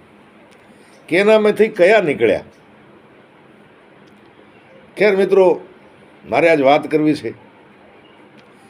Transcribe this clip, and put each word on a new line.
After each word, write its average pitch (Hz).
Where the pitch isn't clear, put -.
કેનામાંથી 208
કયા 208
નીકળ્યા. 107
ખેર 196
મિત્રો, 185
મારે 147
આજ 156
વાત 143
કરવી 151
છે. 113